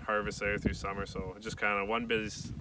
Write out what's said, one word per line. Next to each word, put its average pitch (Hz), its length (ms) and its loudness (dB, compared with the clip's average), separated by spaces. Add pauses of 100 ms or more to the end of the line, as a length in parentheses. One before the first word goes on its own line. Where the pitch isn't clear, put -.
harvest 104 360 0
there 104 180 2
through - 160 2
summer, 98 320 -4
so 92 340 -6
just 107 160 -4
kinda 101 280 4
one 113 220 2
busy, 110 440 0 (100)